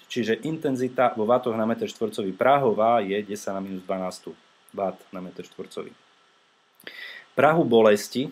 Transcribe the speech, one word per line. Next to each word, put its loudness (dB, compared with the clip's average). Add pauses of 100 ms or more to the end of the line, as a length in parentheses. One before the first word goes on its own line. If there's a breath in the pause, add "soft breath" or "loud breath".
Čiže -2
intenzita 0
vo -2
watoch 2
na 0
meter -2
štvorcový -6
prahová 2
je -2
desať -8
na -6
minus -8
dvanástu -8 (340)
watt -4
na -14
meter -14
štvorcový. -14 (1400 loud breath)
Prahu 4
bolesti, 4